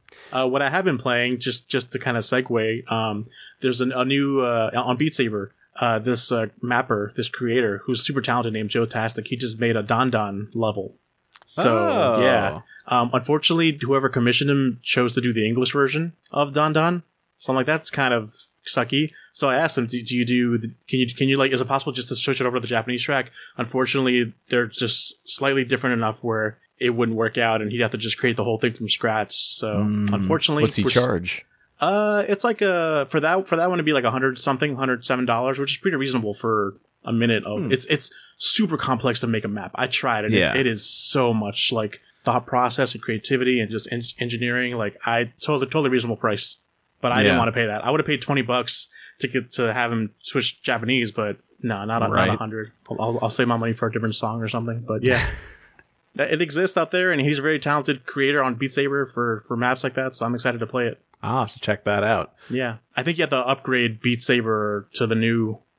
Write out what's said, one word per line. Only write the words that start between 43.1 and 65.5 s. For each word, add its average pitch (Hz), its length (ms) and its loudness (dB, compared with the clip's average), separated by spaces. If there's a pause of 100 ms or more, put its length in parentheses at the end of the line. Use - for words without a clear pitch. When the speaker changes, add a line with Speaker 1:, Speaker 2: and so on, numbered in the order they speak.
Speaker 1:
and 107 100 -2
just 110 220 -6
en-, 120 100 -2 (180)
engineering. 120 580 -2
Like, 104 180 -4 (100)
I 117 360 0
totally, 139 240 0
totally 143 240 0
reasonable 117 260 0
price, - 420 -2 (440)
but - 100 0
I - 60 2
didn't 101 160 6
Speaker 2:
Yeah. 87 60 4
Speaker 1:
wanna 113 120 2
pay 120 140 0
that. 107 180 -4
I 123 80 0
would've 151 140 2
paid 147 160 0
twenty 139 200 0
bucks 120 460 -2 (320)
to 139 80 -2
get 123 260 -4
to 117 200 0
have 120 180 0
him 110 200 -2 (100)
switch - 420 -4
Japanese, 117 480 0
but 104 260 -4 (240)
no, 104 220 -4
not 113 180 -2
a, - 80 2
Speaker 2:
Right. 95 180 2
Speaker 1:
not 107 80 2
a - 20 -2
hundred. 110 340 -8 (180)
I'll, - 120 -6
I'll, 113 220 0
I'll 113 60 0
save 120 200 2
my 117 80 2
money 113 160 0
for 113 160 -2
a - 20 -2
different 110 240 -2
song 113 260 -4
or 110 60 -4
something. 117 400 -4
But 113 180 -2
yeah, 123 200 4 (460)
Speaker 2:
<laughs> - 440 -20
Speaker 1:
that, 160 160 -2
it 160 100 0
exists 175 360 0
out 165 140 0
there, 185 200 2
and 151 80 2
he's 143 200 2
a - 20 -4
very 151 180 0
talented 147 460 -2
creator 139 360 0
on 127 140 0
Beat 131 160 -4
Saber 139 340 -2
for, 117 400 -4
for 120 120 -4
maps 123 260 0
like 127 120 -4
that. 131 200 -4
So 117 100 -4
I'm 120 100 -2
excited 120 240 -2
to 110 80 -4
play 123 200 -2
it. - 140 -6 (200)
Speaker 2:
I'll 117 200 -2
have 110 120 -4
to - 60 -20
check - 260 -2
that 101 200 2
out. 104 280 0 (160)
Speaker 1:
Yeah, 123 280 -4 (180)
I 131 80 -2
think 165 140 -2
you 165 60 0
have 147 80 0
to 135 60 2
upgrade 123 640 0
Beat 120 220 0
Saber 107 680 0
to 117 140 0
the 113 80 0
new 113 420 2 (220)